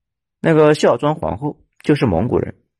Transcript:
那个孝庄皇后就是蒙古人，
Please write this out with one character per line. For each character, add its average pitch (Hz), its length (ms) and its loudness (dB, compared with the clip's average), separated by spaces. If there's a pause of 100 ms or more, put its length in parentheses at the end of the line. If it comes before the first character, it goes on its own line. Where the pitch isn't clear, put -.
(400)
那 160 140 0
个 151 200 4
孝 151 220 0
庄 151 200 -4
皇 82 220 -6
后 147 220 -10 (220)
就 156 120 2
是 139 120 -2
蒙 92 200 0
古 - 120 0
人， - 180 -8 (240)